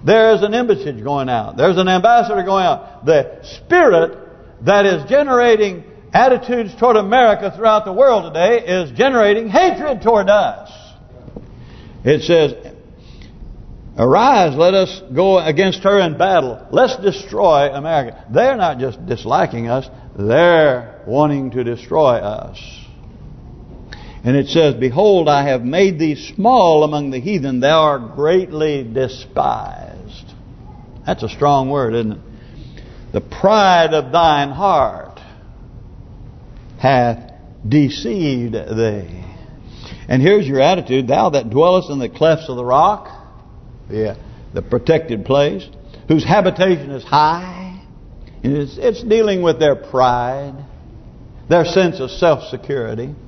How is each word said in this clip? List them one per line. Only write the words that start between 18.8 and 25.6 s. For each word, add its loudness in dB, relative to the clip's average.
disliking -2
us, -4
they're 2
wanting -2
to -4
destroy 0
us. -8
And 0
it 0
says, 2
"Behold, 2
I 2
have -2